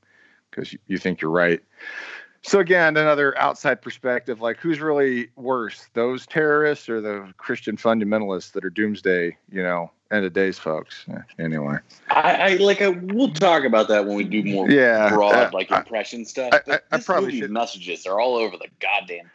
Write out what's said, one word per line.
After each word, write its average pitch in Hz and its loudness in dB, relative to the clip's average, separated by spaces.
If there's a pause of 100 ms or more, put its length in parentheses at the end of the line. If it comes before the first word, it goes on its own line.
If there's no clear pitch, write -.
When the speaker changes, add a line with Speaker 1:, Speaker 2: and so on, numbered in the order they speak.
(520)
Speaker 1:
'cause - -12
you, - -18
you 95 -4
think 90 -4
you're 80 -2
right." 87 2 (800)
So - 2
again, 170 4
another 143 2
outside 139 0
perspective, 123 -4
like, 117 -2
who's 165 -4
really 135 0
worse, 120 -6
those 120 -2
terrorists 151 0
or 113 -2
the 101 -8
Christian 117 -6
fundamentalists 107 -2
that 95 -6
are 90 -6
doomsday, 92 -2 (140)
you 95 -6
know, 87 -2 (200)
end 104 0
of 87 -4
days 95 0
folks? - -8
Eh, 76 -10 (240)
anyway. 73 -4 (340)
Speaker 2:
I, 156 2
I, 190 2
like, 196 2
I, 202 2
we'll 190 -2
talk 160 4
about 113 4
that 104 4
when 101 -2
we 101 -2
do 104 -2
more 98 0
Speaker 1:
Yeah, 120 6
Speaker 2:
broad, 104 4
Speaker 1:
uh, 120 4
Speaker 2:
like, 95 -2
Speaker 1:
I, 95 4
Speaker 2:
impression 113 -6
stuff, 127 -6
Speaker 1:
I, 147 6
Speaker 2:
but - -2
Speaker 1:
I, 156 0
I - 2
Speaker 2:
this 220 -6
Speaker 1:
probably 156 0
Speaker 2:
movie's 127 -4
Speaker 1:
should. 104 -6
Speaker 2:
messages 95 -6
are 98 -2
all 123 2
over 107 -2
the - -14 (140)
goddamn 92 -6